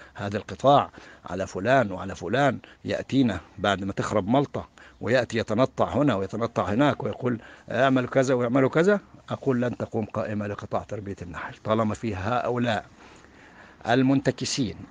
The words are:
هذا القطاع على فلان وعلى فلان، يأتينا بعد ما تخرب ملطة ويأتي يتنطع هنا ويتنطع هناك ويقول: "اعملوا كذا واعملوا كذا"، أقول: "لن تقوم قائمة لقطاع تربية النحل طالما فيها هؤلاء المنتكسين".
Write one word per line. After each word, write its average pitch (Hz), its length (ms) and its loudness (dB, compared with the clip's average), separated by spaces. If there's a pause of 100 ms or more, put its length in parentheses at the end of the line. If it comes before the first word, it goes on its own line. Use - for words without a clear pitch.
(140)
هذا 101 220 -6
القطاع 104 540 4 (360)
على 92 200 -4
فلان 107 460 2
وعلى 90 220 -8
فلان، 110 440 0 (260)
يأتينا 104 560 0 (180)
بعد 98 260 2
ما 98 80 -4
تخرب 107 360 0
ملطة 123 400 0 (320)
ويأتي 113 380 0
يتنطع 107 540 0
هنا 127 220 2
ويتنطع 104 580 -2
هناك 143 320 2
ويقول: 113 360 -4 (300)
"اعملوا 131 380 2
كذا 135 260 2
واعملوا 123 340 2
كذا"، 190 320 2 (300)
أقول: 123 320 0
"لن 120 140 -2
تقوم 107 280 -4
قائمة 104 420 -4
لقطاع 101 360 -6
تربية 101 400 -10
النحل 82 320 -10 (100)
طالما 110 300 2
فيها 110 520 -2
هؤلاء 120 380 0 (1040)
المنتكسين". 131 840 2 (160)